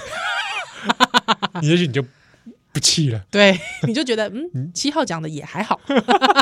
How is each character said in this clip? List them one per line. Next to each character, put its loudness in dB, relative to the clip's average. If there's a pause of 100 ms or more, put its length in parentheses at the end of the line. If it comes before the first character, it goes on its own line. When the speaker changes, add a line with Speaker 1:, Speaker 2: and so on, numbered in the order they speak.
(1600)
Speaker 1:
<laughs> -2
Speaker 2:
也 4
许 2
你 -4
就 0 (640)
不 -8
气 2
了。 -4
Speaker 1:
对， 6 (300)
你 0
就 -2
觉 -2
得， -2
嗯， -8
Speaker 2:
嗯。 -6
Speaker 1:
七 -2
号 0
讲 -4
的 -6
也 -10
还 -6
好。 -2 (600)